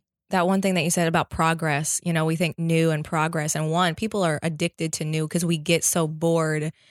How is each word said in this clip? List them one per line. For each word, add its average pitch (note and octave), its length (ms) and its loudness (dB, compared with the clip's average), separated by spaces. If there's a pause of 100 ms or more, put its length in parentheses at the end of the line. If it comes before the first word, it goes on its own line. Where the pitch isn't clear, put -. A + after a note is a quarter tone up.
(300)
That F3+ 160 2
one F#3+ 160 2
thing F#3+ 120 2
that E3+ 100 0
you E3+ 60 0
said F3 180 2
about E3 200 0
progress, D#3+ 760 0
you F3 100 -2
know, D#3+ 100 2
we D#3+ 120 0
think D#3+ 220 -2
new E3 320 2
and D3+ 140 0
progress. D#3 500 -2
And D#3 160 -2
one, E3+ 240 2
people G#3+ 280 -2
are D#3+ 200 2
addicted E3 520 -2
to - 100 -4
new D#3 240 -2
'cause E3+ 160 -2
we E3 140 0
get D#3+ 260 2
so E3 240 2
bored. D#3 640 0 (180)